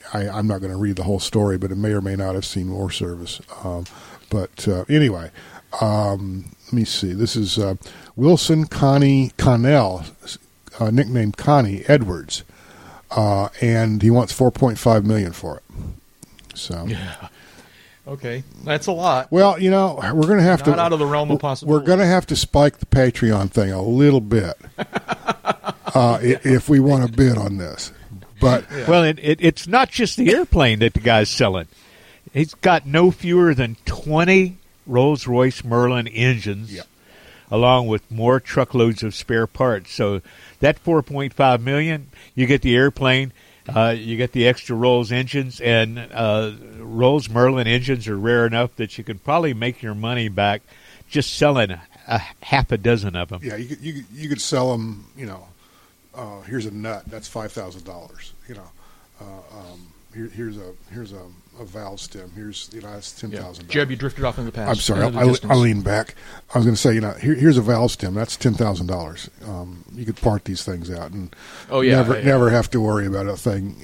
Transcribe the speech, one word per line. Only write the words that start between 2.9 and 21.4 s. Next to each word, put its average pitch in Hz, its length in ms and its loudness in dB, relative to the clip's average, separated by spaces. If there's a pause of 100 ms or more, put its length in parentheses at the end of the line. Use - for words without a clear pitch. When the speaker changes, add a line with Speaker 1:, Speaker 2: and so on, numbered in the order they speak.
Speaker 1:
service. 87 500 -10 (220)
Um, 87 220 -8 (460)
but, - 360 -4
uh, 90 220 0
anyway, 113 420 0 (500)
um, 98 680 -2 (200)
let - 60 -8
me 117 120 0
see. 95 280 -4
This 104 240 -2
is, 101 200 -2
uh, 98 200 -2 (400)
Wilson 156 500 2
Connie 139 720 4
Connell, 120 640 4 (800)
uh, 110 100 0
nicknamed 113 460 2
Connie 110 500 2
Edwards, 92 560 0 (680)
uh, 104 360 0 (120)
and 113 420 2
he 110 80 6
wants 120 220 4
four 127 180 2
point 120 260 0
five 110 300 4
million 104 260 0
for - 260 -12
it. - 40 -20 (960)
So 85 300 -10
Speaker 2:
Yeah. 92 400 -10 (800)
Okay, 135 340 -10 (220)
that's 151 240 -2
a 196 40 -2
lot. 160 380 0
Speaker 1:
Well, 180 300 4
you 185 100 4
know, 190 240 2 (200)
we're 156 120 4
gonna 196 160 6
have 165 240 4
Speaker 2:
Not - 80 6
Speaker 1:
to 170 60 2
Speaker 2:
out 170 120 2
of 156 60 0
the 147 80 2
realm 147 240 0
of 151 80 4
Speaker 1:
w-, - 0 -
Speaker 2:
possibility. 147 420 0